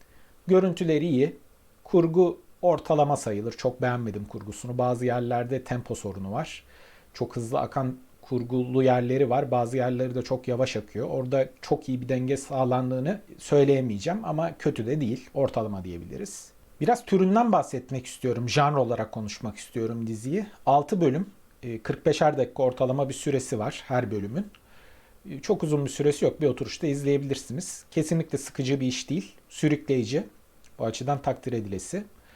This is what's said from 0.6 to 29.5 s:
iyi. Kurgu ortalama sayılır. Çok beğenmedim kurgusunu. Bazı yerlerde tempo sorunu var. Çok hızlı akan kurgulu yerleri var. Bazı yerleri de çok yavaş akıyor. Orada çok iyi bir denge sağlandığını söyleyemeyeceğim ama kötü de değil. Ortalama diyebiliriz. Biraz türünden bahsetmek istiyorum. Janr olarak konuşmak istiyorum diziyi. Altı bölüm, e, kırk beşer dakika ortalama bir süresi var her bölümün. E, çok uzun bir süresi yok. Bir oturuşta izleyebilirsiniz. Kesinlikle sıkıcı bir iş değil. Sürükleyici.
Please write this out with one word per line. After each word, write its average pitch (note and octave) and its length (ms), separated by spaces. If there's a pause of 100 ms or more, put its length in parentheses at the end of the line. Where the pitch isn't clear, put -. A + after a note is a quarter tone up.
iyi. D3 280 (480)
Kurgu E3+ 560 (220)
ortalama D3 560
sayılır. G#2+ 340
Çok - 300
beğenmedim A#2 440
kurgusunu. G#2+ 520
Bazı B2 280
yerlerde B2 580
tempo B2 320
sorunu G2 360
var. - 320 (500)
Çok - 220
hızlı B2 240
akan B2+ 380 (240)
kurgulu B2+ 640
yerleri B2+ 460
var. C3 220
Bazı B2 260
yerleri B2 380
de B2+ 60
çok B2+ 260
yavaş B2 280
akıyor. G#2+ 340
Orada C3+ 400 (120)
çok - 280
iyi B2+ 120
bir B2 80
denge C3 280
sağlandığını B2+ 840 (160)
söyleyemeyeceğim C#3 880
ama D#3+ 320
kötü A#2 300
de D3+ 140
değil. - 320
Ortalama G#2+ 500
diyebiliriz. F2+ 680 (300)
Biraz A3+ 240
türünden G3 460
bahsetmek C3 540
istiyorum. A#2+ 440
Janr C#3+ 260
olarak A#2 360
konuşmak G#2+ 460
istiyorum A2+ 500
diziyi. B2+ 380 (200)
Altı C#3+ 360
bölüm, D3+ 280 (340)
e, A#2 180
kırk - 240
beşer D3+ 320
dakika C3 260
ortalama C3 460
bir C3 40
süresi C3 460
var A#2 280
her B2 240
bölümün. A2 360 (800)
E, C#3 100
çok - 240
uzun D3 220
bir B2+ 40
süresi D3 360
yok. C3+ 160
Bir D3 60
oturuşta B2 400
izleyebilirsiniz. C#3 1040
Kesinlikle D#3+ 460
sıkıcı C3+ 420
bir C3 80
iş - 220
değil. E3+ 260 (140)
Sürükleyici. C#3+ 760 (560)